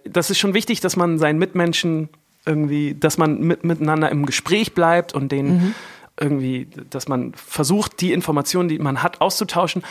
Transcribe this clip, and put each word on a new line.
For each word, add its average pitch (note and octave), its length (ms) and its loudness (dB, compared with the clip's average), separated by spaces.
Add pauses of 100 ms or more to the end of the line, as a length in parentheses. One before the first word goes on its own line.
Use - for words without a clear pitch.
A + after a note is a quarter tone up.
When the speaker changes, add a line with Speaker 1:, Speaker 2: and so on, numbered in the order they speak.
Speaker 1:
das F3 260 0
ist F#3+ 80 0
schon G3 160 2
wichtig, A3 260 0
dass F#3 160 -2
man F3 220 2
seinen D3+ 200 2
Mitmenschen E3 720 0 (360)
irgendwie, D3 500 0
dass - 240 0
man D#3 220 2
mit-, E3+ 220 2
miteinander D#3 480 0
im C#3+ 160 0
Gespräch - 480 -2
bleibt E3+ 400 2
und C#3 180 -4
denen C#3 260 2
Speaker 2:
Mhm. F#3 160 2 (460)
Speaker 1:
irgendwie, C3 480 -2 (220)
dass C3+ 180 -8
man B2+ 260 -2
versucht, - 680 -2
die F#3 100 2
Informationen, F3 560 0
die D#3 100 -2
man C3+ 240 -2
hat, - 200 -2
auszutauschen. F3 680 0